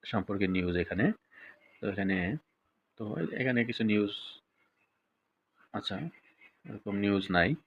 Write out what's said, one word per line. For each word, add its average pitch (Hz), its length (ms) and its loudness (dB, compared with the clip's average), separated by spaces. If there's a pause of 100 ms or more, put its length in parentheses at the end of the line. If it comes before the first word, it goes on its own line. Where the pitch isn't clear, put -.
সম্পর্কে 98 420 -2
নিউজ 90 300 0
এখানে। 90 360 2 (680)
তো 107 80 -2
এখানে, 95 480 0 (600)
তো 107 200 -8 (160)
এখানে 123 320 0
কিছু 117 200 -4
নিউজ, 104 260 4 (1600)
আচ্ছা, 101 240 -6 (720)
এরকম 104 280 -6
নিউজ 101 340 2
নাই। 90 240 4 (120)